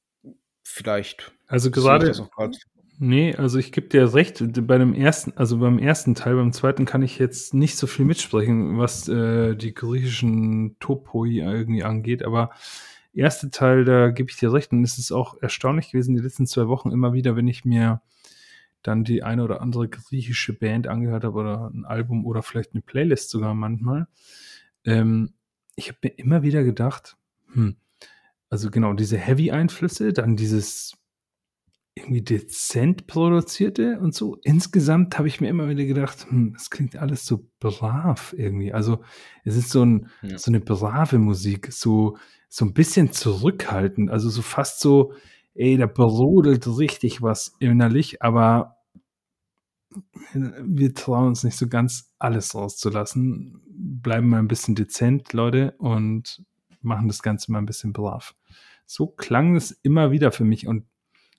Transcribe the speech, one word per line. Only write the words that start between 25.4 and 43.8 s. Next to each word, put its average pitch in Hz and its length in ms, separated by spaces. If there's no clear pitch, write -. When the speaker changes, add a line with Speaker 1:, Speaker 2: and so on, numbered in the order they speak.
Speaker 2:
ich - 140
hab - 140
mir - 160
immer 143 240
wieder 139 220
gedacht, 120 520
hm, 107 220
also 104 200
genau, 110 220
diese 107 240
Heavy-Einflüsse, 160 960
dann 117 240
dieses 107 640
irgendwie 120 280
dezent - 840
produzierte 196 960
und 165 140
so. 107 280
Insgesamt 165 760
hab 151 80
ich 143 140
mir 180 80
immer 156 200
wieder 143 160
gedacht, 135 460
hm, 117 260
es - 140
klingt - 260
alles 143 300
so 110 220
brav 117 800
irgendwie. 98 360
Also 110 300
es 107 120
ist 120 140
so 127 140
ein, 113 240
Speaker 1:
Ja. 95 160
Speaker 2:
so - 120
eine 113 100
brave 117 580
Musik, 101 540
so, 107 440
so - 160
ein 98 100
bisschen 156 380
zurückhaltend, 101 1000